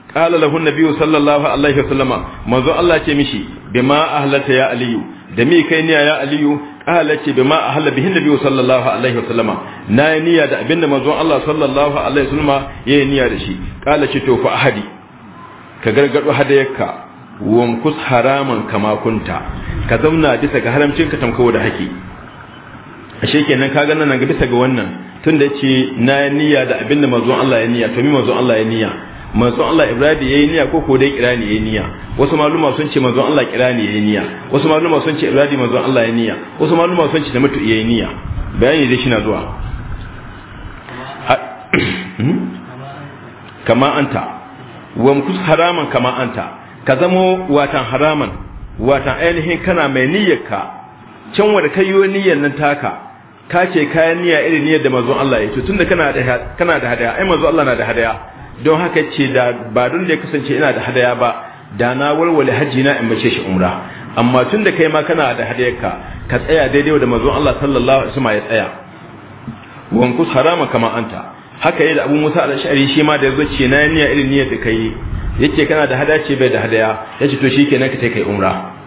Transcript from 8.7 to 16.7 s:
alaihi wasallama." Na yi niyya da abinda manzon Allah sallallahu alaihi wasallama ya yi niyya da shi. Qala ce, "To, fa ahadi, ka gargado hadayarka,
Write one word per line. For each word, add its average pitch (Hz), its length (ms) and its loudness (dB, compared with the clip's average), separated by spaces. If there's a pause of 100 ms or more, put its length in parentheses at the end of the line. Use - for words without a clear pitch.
alaihi 120 320 0
wasallama." 113 320 -2 (340)
Na 147 260 4
yi 156 80 0
niyya 165 280 4
da - 80 -2
abinda 160 300 0
manzon 139 260 0
Allah 151 320 0
sallallahu 143 520 0
alaihi 135 280 0
wasallama 143 300 0 (300)
ya 139 120 4
yi 139 80 4
niyya 135 240 2
da 117 80 -4
shi. 95 160 -6 (300)
Qala 147 260 2
ce, 143 160 -2
"To, 127 160 4
fa - 80 2
ahadi, 107 320 0 (1000)
ka 113 80 2
gargado 143 400 2
hadayarka, 131 560 2 (580)